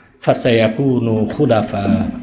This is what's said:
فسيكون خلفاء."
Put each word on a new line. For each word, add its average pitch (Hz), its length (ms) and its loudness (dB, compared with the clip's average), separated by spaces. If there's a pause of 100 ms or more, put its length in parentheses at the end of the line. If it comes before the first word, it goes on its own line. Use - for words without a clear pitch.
(200)
فسيكون 117 1080 0
خلفاء." 107 800 0 (140)